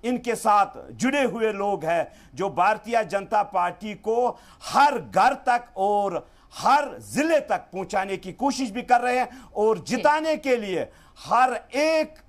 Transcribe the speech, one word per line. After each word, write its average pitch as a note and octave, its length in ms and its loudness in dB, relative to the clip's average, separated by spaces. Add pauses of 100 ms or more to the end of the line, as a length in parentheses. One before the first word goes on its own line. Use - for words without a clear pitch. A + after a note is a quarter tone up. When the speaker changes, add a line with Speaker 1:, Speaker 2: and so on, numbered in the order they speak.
Speaker 1:
इनके A#3+ 300 -2
साथ G#3 560 0
जुड़े C4 320 0
हुए A3 280 0
लोग G3 340 -2
हैं E3 260 -2 (240)
जो F#3 140 -4
भारतीय G#3 560 0
जनता G3 380 -2
पार्टी F#3+ 500 -4
को A3+ 460 -2 (240)
हर C4+ 360 4
घर F#3+ 340 2
तक A#3+ 440 -2
और G3 520 -2 (240)
हर C#4 460 2
जिले C#4 400 0
तक G#3+ 180 -2
पहुंचाने F#3+ 600 -6
की F#3 160 -12
कोशिश C4 380 -2
भी A#3+ 100 -6
कर A#3+ 200 4
रहे B3 180 0
हैं - 240 -6 (120)
और G#3+ 240 2
Speaker 2:
जी। A3 160 -4
Speaker 1:
जिताने D4+ 420 2
के C4+ 200 0
लिए F3+ 320 -4 (380)
हर B3 260 2 (220)
एक D#4 540 0